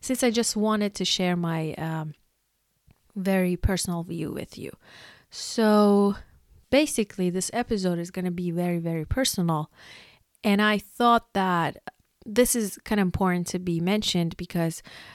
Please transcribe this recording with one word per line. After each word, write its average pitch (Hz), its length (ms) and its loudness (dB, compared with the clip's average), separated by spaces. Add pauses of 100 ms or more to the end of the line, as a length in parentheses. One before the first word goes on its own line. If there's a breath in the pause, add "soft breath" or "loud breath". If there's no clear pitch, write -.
since - 220 -4
I 247 80 4
just 226 260 0
wanted 208 400 0
to 185 80 -2
share 180 300 0
my, 165 400 -2
um, 160 400 -6 (1040)
very 185 400 0
personal 180 460 -2
view 165 280 -8
with - 280 -10
you. - 120 -12 (600 loud breath)
So 208 840 4 (540 loud breath)
basically, 220 600 0
this 180 220 -4
episode 190 460 -2
is 170 120 -8
gonna 180 200 -6
be 175 200 -4
very, 175 280 -2
very 165 260 -4
personal. 165 680 -2 (760 loud breath)
And 202 180 4
I 214 160 2
thought 233 540 2
that 180 460 0 (480)
this 233 280 2
is 220 300 -4
kinda 208 160 0
important 180 480 0
to 185 100 -6
be 175 220 -2
mentioned 180 560 0
because 170 460 -4 (320 loud breath)